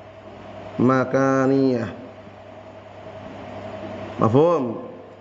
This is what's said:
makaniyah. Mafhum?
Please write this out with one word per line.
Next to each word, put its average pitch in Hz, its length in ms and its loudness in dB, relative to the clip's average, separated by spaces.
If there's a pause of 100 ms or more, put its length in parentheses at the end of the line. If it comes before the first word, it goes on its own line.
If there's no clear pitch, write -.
(800)
makaniyah. 131 1120 4 (2250)
Mafhum? 131 680 4 (340)